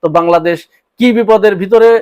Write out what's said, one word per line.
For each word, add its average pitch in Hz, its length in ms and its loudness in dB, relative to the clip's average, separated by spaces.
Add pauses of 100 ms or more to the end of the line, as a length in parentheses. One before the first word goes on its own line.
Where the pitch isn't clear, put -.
তো 170 60 -2
বাংলাদেশ 170 480 -2 (420)
কি 240 120 0
বিপদের 214 440 0
ভিতরে 226 340 2 (120)